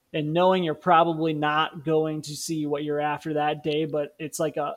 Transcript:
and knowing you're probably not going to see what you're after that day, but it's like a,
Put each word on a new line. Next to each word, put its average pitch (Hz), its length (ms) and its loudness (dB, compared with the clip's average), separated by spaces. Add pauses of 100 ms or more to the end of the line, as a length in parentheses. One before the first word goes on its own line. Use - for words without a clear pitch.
(160)
and 151 180 -2
knowing 185 300 4
you're 156 120 0
probably 165 580 2
not 151 520 0
going 156 380 0
to 143 140 -10
see 156 300 -4
what 147 180 -2
you're 147 160 -2
after 147 340 -2
that 151 300 0
day, 156 200 0
but 147 360 -4
it's 151 180 -8
like 156 180 -2
a, 147 200 -4